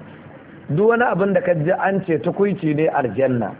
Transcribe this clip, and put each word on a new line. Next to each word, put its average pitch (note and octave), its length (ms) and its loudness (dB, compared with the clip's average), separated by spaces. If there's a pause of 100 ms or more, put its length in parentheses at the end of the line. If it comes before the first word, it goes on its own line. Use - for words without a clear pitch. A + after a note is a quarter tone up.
(680)
duk F#3 200 4
wani A#3 140 2
abin G3 300 0
da F3+ 80 4
ka F3+ 140 0
ji D#3 160 0
an F#3+ 340 0
ce D#3+ 140 0
tukuici F3 560 0
ne D#3 120 2
aljanna, B2 720 0